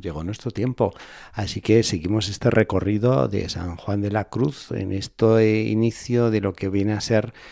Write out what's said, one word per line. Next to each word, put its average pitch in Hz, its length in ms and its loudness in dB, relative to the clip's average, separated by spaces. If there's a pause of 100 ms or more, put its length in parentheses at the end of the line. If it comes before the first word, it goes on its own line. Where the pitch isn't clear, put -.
llegó 80 240 -8
nuestro 107 260 -8
tiempo. 117 420 -2 (380)
Así 110 300 -6
que 113 220 6
seguimos 98 440 -2
este 104 220 0
recorrido 107 800 2
de 101 180 -4
San 85 300 -8
Juan 101 240 -4
de 101 100 -2
la 104 140 -2
Cruz - 480 -4
en 98 180 -6
este 110 720 2
inicio 113 680 0
de 107 120 2
lo 98 100 0
que 98 160 -6
viene 98 240 0
a 107 80 -2
ser, 107 340 0 (180)